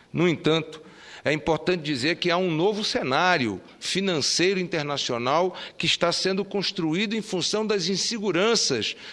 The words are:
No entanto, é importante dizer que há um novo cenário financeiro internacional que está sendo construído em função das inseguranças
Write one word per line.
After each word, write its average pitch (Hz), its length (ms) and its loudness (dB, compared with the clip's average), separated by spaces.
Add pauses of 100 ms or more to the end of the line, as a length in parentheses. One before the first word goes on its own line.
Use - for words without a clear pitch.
(120)
No 160 160 2
entanto, 156 540 0 (420)
é 139 80 2
importante 156 480 0
dizer 147 360 -2
que 175 140 0
há 170 60 2
um 185 140 2
novo 196 340 0
cenário 147 760 2 (220)
financeiro 185 800 0
internacional 147 960 0 (220)
que 170 80 -2
está 170 260 2
sendo 190 320 0
construído 196 720 -2
em 214 60 -2
função 208 440 -2
das 202 220 0
inseguranças 196 1040 0 (180)